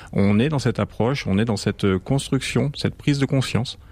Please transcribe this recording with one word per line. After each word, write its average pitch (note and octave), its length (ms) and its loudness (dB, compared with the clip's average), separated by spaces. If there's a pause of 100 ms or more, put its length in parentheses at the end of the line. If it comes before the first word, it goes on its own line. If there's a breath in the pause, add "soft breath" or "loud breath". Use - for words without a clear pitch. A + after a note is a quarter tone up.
(140)
on G2+ 260 4
est C#3 100 2
dans D3 100 0
cette A2+ 200 0
approche, A2 480 -2
on F#2+ 100 2
est A2 80 2
dans G#2+ 120 0
cette G2 420 0
construction, C3+ 760 0
cette - 200 -4
prise C#3+ 240 -2
de C3+ 60 2
conscience - 520 -2 (140 soft breath)